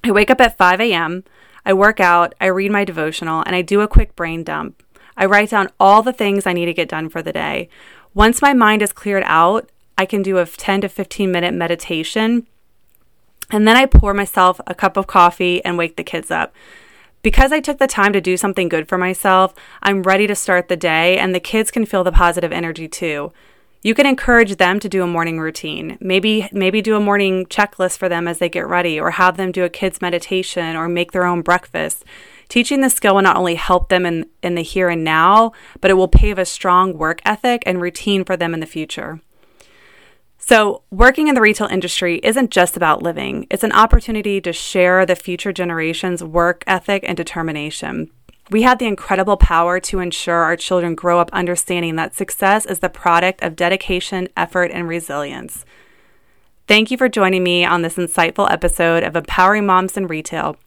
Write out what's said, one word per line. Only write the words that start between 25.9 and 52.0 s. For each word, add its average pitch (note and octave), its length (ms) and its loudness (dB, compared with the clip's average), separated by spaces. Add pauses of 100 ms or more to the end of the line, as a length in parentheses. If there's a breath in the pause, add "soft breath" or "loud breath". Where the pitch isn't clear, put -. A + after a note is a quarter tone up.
Maybe, G3 520 0
maybe G3 280 0
do G#3+ 140 0
a G#3 60 2
morning G3 460 0
checklist - 520 -2
for F#3 100 -2
them E3+ 200 -2
as E3 100 -6
they F3 100 -2
get E3+ 200 -6
ready, E3+ 320 -2
or D#3+ 100 -2
have F3+ 260 2
them F#3 140 -4
do F3+ 140 -2
a F3 40 -2
kids' - 320 -6
meditation F3 760 -4
or D#3+ 120 -4
make F3 220 -2
their F3+ 140 -2
own F3 180 0
breakfast. E3 600 -4 (440 loud breath)
Teaching C4+ 340 0
the C4 60 2
skill G3 280 2
will G3 60 4
not F#3 140 4
only F3 200 0
help F3+ 320 0
them F3+ 180 2
in, E3 200 -4 (140)
in F3 140 -4
the E3+ 80 -4
here F3+ 260 -2
and E3 140 -2
now, F#3 500 4 (280 loud breath)
but F#3+ 100 -4
it F#3+ 40 4
will F#3 140 2
pave G#3 300 6
a F#3 60 -2
strong F#3 520 0
work D#3+ 280 -4
ethic A#3 420 -2
and F3+ 160 -2
routine F#3+ 420 -2
for F#3 120 -4
them E3 180 -4
in D#3+ 60 -6
the D#3 40 -8
future. D#3 560 -12 (1200 soft breath)
So, G#3+ 500 2
working C4 380 4
in C#4+ 60 2
the A#3+ 80 4
retail G#3+ 240 2
industry F3 560 -2
isn't A#3 280 0
just F3+ 240 2
about D#3+ 280 0
living. D3+ 480 -6
It's G3+ 140 -4
an A3 80 0
opportunity G#3+ 680 2
to F3 120 -6
share F#3 520 2
the F3+ 120 0
future F#3 360 -8
generation's E3+ 720 -4
work E3+ 420 -2
ethic F#3+ 400 -2
and F3+ 120 -6
determination. D#3 920 -8 (400)
We A3 140 0
have B3+ 160 4
the B3 80 -4
incredible G3 500 0
power F3 440 4
to F#3+ 180 -6
ensure F3 380 -4
our E3+ 200 2
children F3 380 -2
grow F3 240 2
up E3+ 160 2
understanding F3 600 -4
that - 180 -6